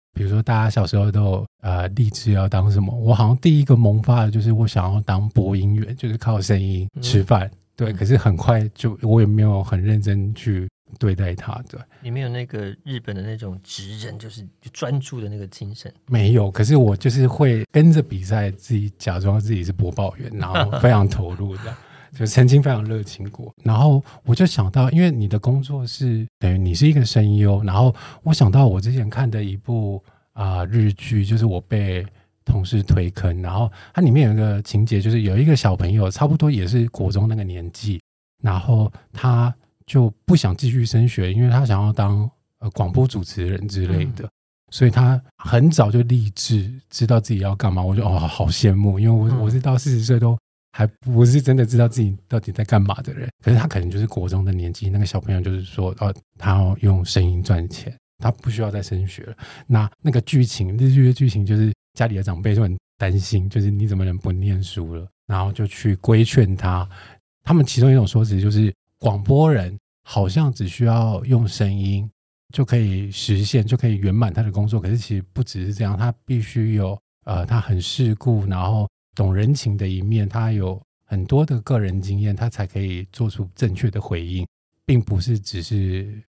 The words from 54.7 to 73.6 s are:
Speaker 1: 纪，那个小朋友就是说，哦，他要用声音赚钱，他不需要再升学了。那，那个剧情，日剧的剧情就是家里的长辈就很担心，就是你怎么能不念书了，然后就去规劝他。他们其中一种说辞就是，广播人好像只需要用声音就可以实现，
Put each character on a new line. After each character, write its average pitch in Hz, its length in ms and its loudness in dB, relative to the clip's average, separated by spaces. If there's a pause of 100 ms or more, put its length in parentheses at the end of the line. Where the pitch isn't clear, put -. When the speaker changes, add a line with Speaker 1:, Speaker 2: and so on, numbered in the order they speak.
Speaker 1:
纪， 95 180 -4
那 98 80 0
个 101 80 2
小 95 140 -4
朋 107 120 -4
友 92 80 0
就 92 100 -4
是 95 120 -4
说， 92 380 -6
哦， 101 140 -2 (220)
他 - 140 -2
要 95 300 2
用 95 240 2
声 92 200 0
音 87 160 0
赚 87 280 0
钱， - 280 -14 (220)
他 117 120 0
不 - 200 -6
需 110 100 -6
要 107 100 -4
再 101 120 -6
升 92 240 -4
学 - 160 -12
了。 - 140 -18 (320)
那， 107 220 2 (120)
那 151 80 0
个 120 120 2
剧 131 220 2
情， 101 320 -4
日 131 140 4
剧 135 160 6
的 127 60 4
剧 127 180 2
情 98 160 -2
就 104 100 2
是 110 160 2 (220)
家 117 140 -2
里 104 80 -4
的 95 80 -4
长 92 180 -4
辈 107 100 0
就 104 80 2
很 95 160 0 (220)
担 95 180 0
心， 95 320 0
就 107 120 -2
是 101 100 0
你 101 160 0
怎 101 100 -2
么 95 80 -2
能 92 140 -4
不 92 140 -4
念 95 280 -2
书 85 360 -8
了， 82 120 -12 (200)
然 95 140 -2
后 98 100 -2
就 110 120 -4
去 101 320 -2
规 113 280 4
劝 98 320 2
他。 92 300 -2 (580)
他 - 100 2
们 156 100 4
其 - 160 -2
中 131 80 6
一 131 60 6
种 123 100 4
说 110 200 2
辞 104 160 0
就 104 100 2
是， 104 240 2 (240)
广 101 240 -2
播 143 280 4
人 98 280 -2 (240)
好 98 260 -2
像 143 240 0
只 101 140 -6
需 90 180 -4
要 113 400 0
用 117 220 2
声 98 260 -2
音 101 380 -4 (420)
就 139 120 -2
可 120 120 0
以 101 340 -2
实 98 340 -2
现， 107 220 0